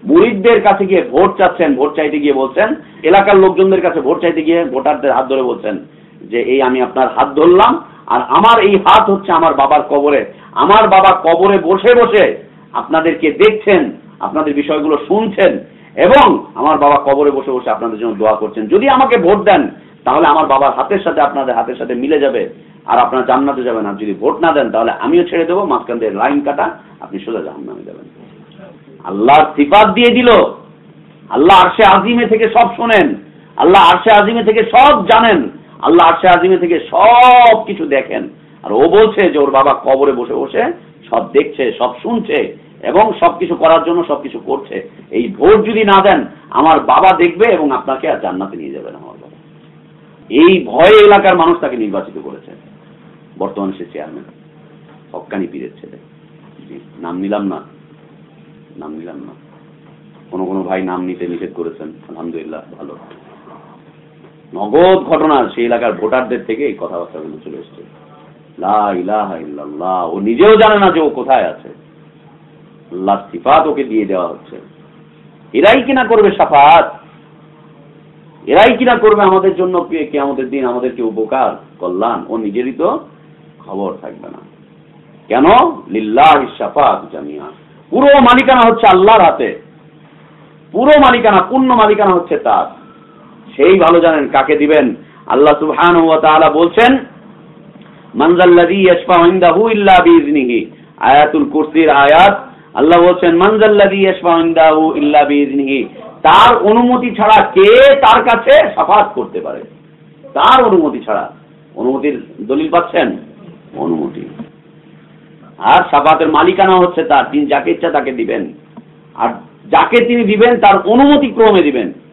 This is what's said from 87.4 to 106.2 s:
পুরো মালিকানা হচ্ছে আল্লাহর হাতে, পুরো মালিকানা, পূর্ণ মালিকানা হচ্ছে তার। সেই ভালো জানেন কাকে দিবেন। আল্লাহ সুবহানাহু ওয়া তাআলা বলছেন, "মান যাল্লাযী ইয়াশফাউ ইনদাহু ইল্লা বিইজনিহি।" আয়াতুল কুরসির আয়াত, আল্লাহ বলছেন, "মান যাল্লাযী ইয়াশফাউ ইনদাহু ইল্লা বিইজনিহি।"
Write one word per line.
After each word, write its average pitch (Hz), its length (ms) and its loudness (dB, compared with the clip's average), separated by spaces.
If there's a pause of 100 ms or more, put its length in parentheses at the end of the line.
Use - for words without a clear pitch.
পুরো 254 160 0
মালিকানা 254 640 4
হচ্ছে 214 260 2
আল্লাহর 202 260 4
হাতে, 139 400 -2 (1080)
পুরো 247 180 0 (100)
মালিকানা, 233 420 2
পূর্ণ 254 320 0
মালিকানা 208 400 2
হচ্ছে 170 240 -4
তার। - 440 -4 (720)
সেই 175 220 4
ভালো 170 220 4
জানেন 156 280 0
কাকে 139 280 0
দিবেন। 147 380 0 (320)
আল্লাহ 147 320 2
সুবহানাহু 165 480 0
ওয়া 156 140 2
তাআলা 156 300 2
বলছেন, 190 480 2 (1160)
"মান 156 200 2
যাল্লাযী 175 400 4
ইয়াশফাউ 180 520 2
ইনদাহু 180 440 2
ইল্লা 196 320 4
বিইজনিহি।" 143 680 2 (260)
আয়াতুল 147 540 2
কুরসির 156 400 0
আয়াত, 151 500 4 (340)
আল্লাহ 170 280 2
বলছেন, 175 340 2
"মান 202 220 0
যাল্লাযী 202 380 2
ইয়াশফাউ 185 440 0
ইনদাহু 160 560 2
ইল্লা 147 280 2
বিইজনিহি।" 139 640 -4 (340)